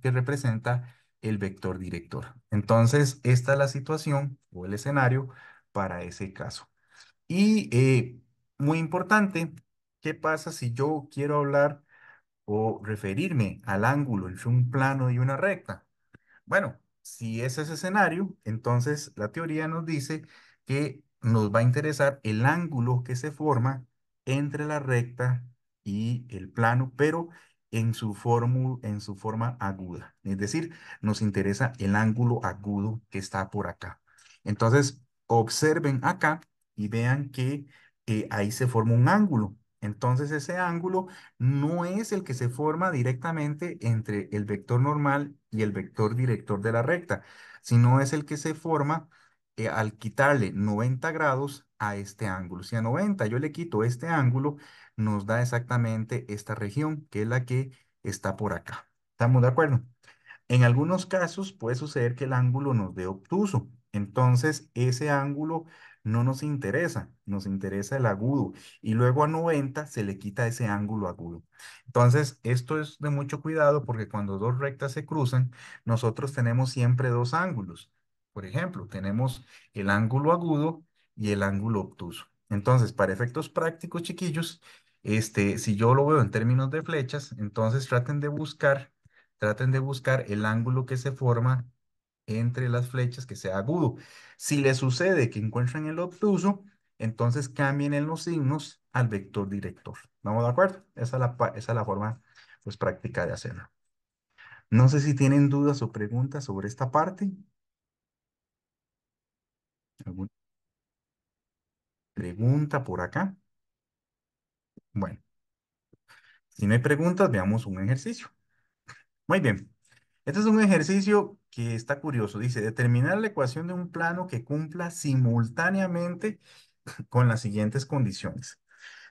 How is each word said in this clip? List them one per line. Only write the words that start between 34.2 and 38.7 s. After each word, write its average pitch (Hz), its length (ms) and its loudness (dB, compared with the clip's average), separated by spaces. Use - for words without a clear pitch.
Entonces, 117 580 2
observen 139 800 2
acá 160 360 0
y 104 140 -6
vean 127 420 0
que, 139 360 -4
eh, 107 240 -2
ahí 104 220 -2
se 127 160 0
forma 117 260 2